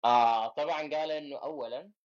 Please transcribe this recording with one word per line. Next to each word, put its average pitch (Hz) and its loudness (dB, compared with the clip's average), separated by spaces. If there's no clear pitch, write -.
آه، 117 4
طبعًا 151 -2
قال 151 -4
إنه 147 -6
أولًا 143 -8